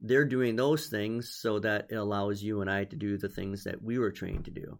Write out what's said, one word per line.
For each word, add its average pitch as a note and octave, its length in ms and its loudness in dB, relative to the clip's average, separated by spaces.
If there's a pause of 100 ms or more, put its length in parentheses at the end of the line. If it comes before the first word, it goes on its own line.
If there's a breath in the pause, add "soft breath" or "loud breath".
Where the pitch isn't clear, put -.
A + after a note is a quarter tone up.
they're C3 240 6
doing B2+ 300 2
those D3 320 4
things A2+ 420 -2
so G#2+ 300 0
that G#2 320 0
it A2 60 -4
allows G2+ 440 0
you G#2 200 -2
and F#2+ 100 0
I G2 140 2
to - 120 -8
do G2+ 220 0
the G2 100 -4
things G2 360 -6
that F#2+ 180 -6
we A#2 160 -2
were A2 140 2
trained F2+ 320 -6
to F2+ 80 -10
do. - 280 -12